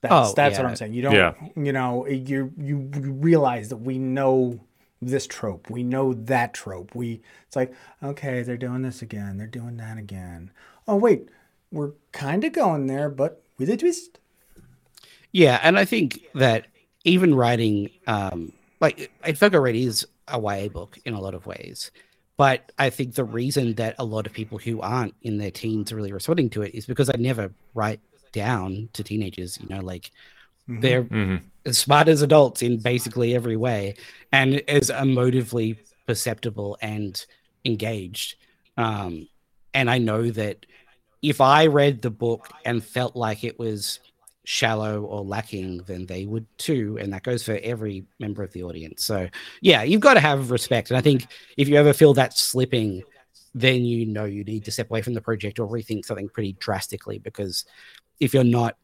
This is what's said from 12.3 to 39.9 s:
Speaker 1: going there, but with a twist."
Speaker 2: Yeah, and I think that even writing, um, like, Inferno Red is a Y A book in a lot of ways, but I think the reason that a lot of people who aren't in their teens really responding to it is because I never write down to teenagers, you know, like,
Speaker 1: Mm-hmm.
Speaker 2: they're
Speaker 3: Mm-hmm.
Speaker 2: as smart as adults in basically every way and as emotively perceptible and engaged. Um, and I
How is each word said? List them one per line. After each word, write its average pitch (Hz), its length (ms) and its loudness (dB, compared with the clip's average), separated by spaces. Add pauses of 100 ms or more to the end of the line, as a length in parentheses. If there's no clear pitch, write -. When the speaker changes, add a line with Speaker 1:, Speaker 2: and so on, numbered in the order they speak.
Speaker 1:
going 170 340 0
there, 135 240 -2
but 139 320 -4 (160)
with 139 140 -2
a 233 60 0
twist." - 420 -2 (1120)
Speaker 2:
Yeah, 139 320 8
and 170 140 6
I 196 80 6
think - 360 -2 (140)
that 123 320 4 (360)
even 180 320 6
writing, 113 540 2 (180)
um, 95 440 -4 (280)
like, - 320 -2 (140)
Inferno 170 340 4
Red 127 160 2
is 120 300 -2 (220)
a 123 120 -4
Y 101 180 -2
A 104 120 -6
book - 360 -14
in 120 80 -8
a 101 80 -8
lot 95 120 -8
of 92 120 -14
ways, - 460 -14 (460)
but 135 420 2
I 139 100 4
think 127 260 -6
the 139 80 -2
reason 120 520 -2
that 113 240 -4
a 127 60 -4
lot 110 200 -4
of - 80 -12
people 107 240 -10
who 113 240 -6
aren't 113 400 -2
in 107 160 -6
their 101 140 -6
teens 110 420 -6
really 104 180 -8
responding 127 400 -2
to 107 100 -6
it 101 120 -8
is 110 120 -12
because 127 240 0
I - 80 0
never 113 340 -2 (220)
write 110 260 -2 (320)
down 104 640 -4
to 104 100 -10
teenagers, 92 580 -8
you - 80 -16
know, 98 120 -8
like, 92 300 -12 (580)
Speaker 1:
Mm-hmm. 117 120 -8
Speaker 2:
they're 123 220 4
Speaker 3:
Mm-hmm. 104 340 -2 (280)
Speaker 2:
as 123 140 0
smart 147 280 6
as 156 140 6
adults 143 400 6
in 120 160 0
basically 120 560 0
every 117 240 -2
way 107 380 -2 (360)
and 135 380 4
as 143 220 4
emotively 123 840 0 (280)
perceptible 107 720 -6
and 104 460 -8 (400)
engaged. 107 720 -6 (420)
Um, 101 500 -4 (460)
and 131 160 2
I 127 80 2